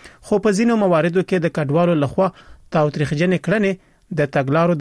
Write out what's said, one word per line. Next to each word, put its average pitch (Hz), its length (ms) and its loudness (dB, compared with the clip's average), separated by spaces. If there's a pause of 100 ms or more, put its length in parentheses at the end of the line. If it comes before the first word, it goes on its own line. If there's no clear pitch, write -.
(260)
خو 202 180 0
په 214 140 4
ځینو 233 240 2
مواردو 175 460 2
کې 185 160 0
د 170 120 0
کډوالو 160 460 0
لخوا 185 260 0 (480)
تاوتریخجنې 156 680 0
کړنې 196 260 0 (460)
د - 20 0 (160)
تګلارو 156 440 2